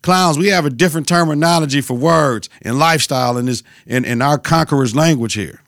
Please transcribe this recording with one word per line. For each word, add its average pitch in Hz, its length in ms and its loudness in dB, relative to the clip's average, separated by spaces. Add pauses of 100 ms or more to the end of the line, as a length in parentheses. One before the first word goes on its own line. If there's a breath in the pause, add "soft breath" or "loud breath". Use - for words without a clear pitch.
Clowns, 180 360 2
we 190 100 0
have 180 160 0
a 147 60 0
different 156 360 -2
terminology 160 720 0
for 127 140 -8
words 143 540 0 (140)
and 120 160 -4
lifestyle 135 580 0
in 123 100 -4
this, 123 160 -4 (240 soft breath)
in, 120 180 -2
in 120 180 -2
our 143 160 2
conqueror's 139 560 0
language 143 400 0
here. 98 340 -8